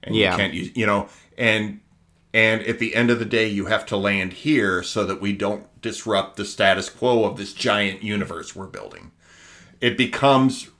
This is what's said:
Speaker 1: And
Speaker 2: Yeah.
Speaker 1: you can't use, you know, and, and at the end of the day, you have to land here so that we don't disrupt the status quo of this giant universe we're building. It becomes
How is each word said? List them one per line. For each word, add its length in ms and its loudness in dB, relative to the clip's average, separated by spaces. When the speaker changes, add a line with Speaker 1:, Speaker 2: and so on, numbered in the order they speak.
Speaker 1:
And 140 -4
Speaker 2:
Yeah. 160 4
Speaker 1:
you 40 0
can't 180 -2
use, 200 -8
you 120 0
know, 220 0
and, 440 0
and 280 4
at 160 -4
the 180 -4
end 140 4
of 80 4
the 60 -4
day, 220 0
you 200 -2
have 200 0
to 100 -4
land 360 0
here 500 0
so 220 -2
that 160 -6
we 120 -2
don't 320 -4
disrupt 540 -4
the 80 -6
status 440 2
quo 360 2
of 120 -2
this 160 -10
giant 500 0
universe 540 -6
we're 100 -12
building. 440 -16
It 160 2
becomes 720 4